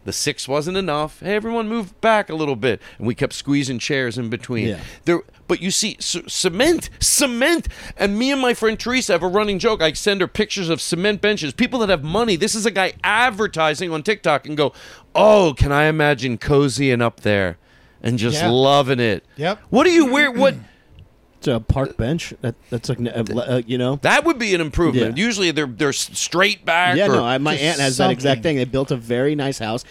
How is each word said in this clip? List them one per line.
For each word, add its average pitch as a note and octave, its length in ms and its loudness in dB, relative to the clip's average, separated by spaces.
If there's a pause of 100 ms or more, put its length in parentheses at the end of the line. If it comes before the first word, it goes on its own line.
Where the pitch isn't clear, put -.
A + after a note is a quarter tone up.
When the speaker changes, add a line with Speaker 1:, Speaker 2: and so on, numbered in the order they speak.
Speaker 1:
The G2 80 -6
six - 340 -6
wasn't D3+ 300 -2
enough. D3+ 420 -4
Hey, F3+ 140 -4
everyone A3+ 340 -4
moved A3 320 -6
back G#3+ 300 2
a D#3 40 -8
little D3+ 220 -2
bit. G#2+ 240 -2 (160)
And G2 100 -8
we A#2 80 -2
kept - 200 -4
squeezing C#3 440 -2
chairs C3 380 -4
in A#2+ 140 -6
between. A#2 380 -4
Speaker 2:
Yeah. F#2+ 120 -6 (240)
Speaker 1:
There, E3+ 160 2 (260)
but F3 140 0
you F3+ 100 -2
see, D#3 300 -2
c-, - 260 -6
cement, B3 600 0 (120)
cement. C4+ 680 2 (300)
And G3+ 200 0
me C4 140 0
and C#4 80 0
my B3 140 2
friend A3 260 -2
Teresa A#3+ 320 -2
have E3+ 100 2
a F#3 60 0
running G3+ 300 0
joke. G#3 240 0
I D#3+ 100 2
send G3 300 0
her E3+ 40 2
pictures G3+ 440 -2
of D#3 100 -2
cement F#3+ 400 -2
benches. F#3+ 320 -2
People B3 280 -2
that G#3 100 0
have E3+ 120 0
money. G3 340 0
This G3 180 0
is G#3+ 100 -2
a A3+ 60 0
guy F#3 240 0 (100)
advertising F#3 880 0
on D#3 100 -4
TikTok E3+ 440 0
and D3 100 -8
go, C#3+ 160 0 (420)
"Oh, G3 400 6
can - 160 0
I C#3+ 140 4
imagine D3 540 2
cozying C#3 640 2
up A#2 180 -2
there G2 380 0 (440)
and A#2 160 -2
just A2+ 220 0
Speaker 3:
Yeah. - 80 2
Speaker 1:
loving C3+ 520 4
it?" A2 220 0 (140)
Speaker 3:
Yep. F3 320 -4
Speaker 1:
What B3 160 4
do F#4 60 6
you E4 200 6
wear? C#4+ 200 2
What? B3+ 240 2 (840)
Speaker 2:
It's - 100 -6
a A#2+ 100 2
park C3 380 -2
bench. C3 460 -4
That, A#2 120 -4 (140)
that's A#2+ 220 -6
like, B2 100 -4
uh, A#2 240 -4 (100)
uh, B2 320 -2
you B2 120 -4
know. B2+ 240 -2
Speaker 1:
That A#3+ 240 4
would D#4+ 120 2
be G#3+ 160 0
an F3 60 2
improvement. C3 560 0
Speaker 2:
Yeah. F3 80 0
Speaker 1:
Usually G3+ 280 0
they're, D3+ 140 -2
they're B2 220 -2
s-, - 240 -4
straight G3 540 -2
back F3 320 2
Speaker 2:
Yeah, G3+ 80 2
Speaker 1:
or C#3 100 2
Speaker 2:
no, - 80 2
I, B2+ 140 0
my D3+ 160 0
Speaker 3:
just C#3 100 -2
Speaker 2:
aunt D#3 160 0
has C3+ 160 0
that C3+ 140 2
exact B2 120 -4 (180)
Speaker 3:
something. - 20 -12
Speaker 2:
thing. D#3+ 140 0
They B2+ 100 0
built C3 240 -2
a C#3+ 60 -2
very B2 380 0
nice C#3 240 -4
house, A2+ 320 -6